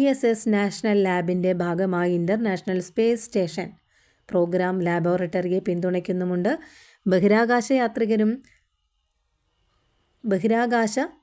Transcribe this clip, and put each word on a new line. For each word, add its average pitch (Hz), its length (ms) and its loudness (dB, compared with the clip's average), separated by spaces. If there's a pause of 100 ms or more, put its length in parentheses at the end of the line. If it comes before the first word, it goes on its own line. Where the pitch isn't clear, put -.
എസ് 269 200 0
എസ് 226 220 0
നാഷണൽ 202 540 0
ലാബിൻ്റെ 180 500 0
ഭാഗമായി 175 640 0
ഇൻ്റർനാഷണൽ 185 680 -2
സ്പേസ് 226 440 -2
സ്റ്റേഷൻ 175 440 -4 (600)
പ്രോഗ്രാം 180 520 0
ലാബോറട്ടറിയെ 175 800 0
പിന്തുണയ്ക്കുന്നുമുണ്ട്. 180 920 -2 (540)
ബഹിരാകാശ 214 680 2
യാത്രികരും 220 600 0 (1900)
ബഹിരാകാശ 226 680 0 (280)